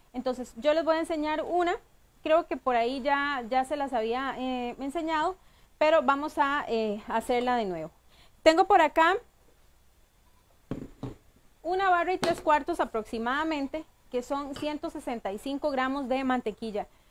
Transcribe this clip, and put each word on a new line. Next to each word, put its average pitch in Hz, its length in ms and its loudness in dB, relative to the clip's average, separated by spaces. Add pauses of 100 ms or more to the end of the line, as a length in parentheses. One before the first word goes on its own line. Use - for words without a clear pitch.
(140)
Entonces, 247 440 -6
yo 294 180 2
les 320 100 2
voy 320 120 4
a - 20 0
enseñar 311 420 -2
una, 349 340 2 (460)
creo 320 240 4
que 330 100 -4
por 254 200 0
ahí 240 260 0
ya, 277 480 0
ya 262 160 2
se 302 120 -4
las 277 160 -4
había, 240 440 -2
eh, 247 400 -4
enseñado, 311 600 -2 (420)
pero 311 240 6
vamos 277 340 0
a, 285 300 0
eh, 220 400 -2
hacerla 240 480 0
de 226 100 0
nuevo. 165 240 -6 (540)
Tengo 330 220 6
por 381 160 8
acá 320 340 4 (2500)
una 370 260 0
barra 349 240 2
y 370 60 -2
tres 330 220 -2
cuartos 302 380 2
aproximadamente, 277 1080 -4 (260)
que 247 100 -2
son 277 320 -6
ciento 302 380 -6
sesenta 240 400 -6
y 208 80 -8
cinco 285 320 -4
gramos 262 360 -2
de 262 160 0
mantequilla. 226 640 -4 (260)